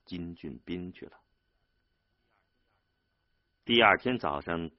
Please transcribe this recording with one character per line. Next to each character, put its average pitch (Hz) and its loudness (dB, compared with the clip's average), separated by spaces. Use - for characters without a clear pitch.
金 85 -10
俊 80 -12
斌 90 -8
去 - -18
了。 - -20
第 117 4
二 101 8
天 127 -2
早 71 -4
上 85 -6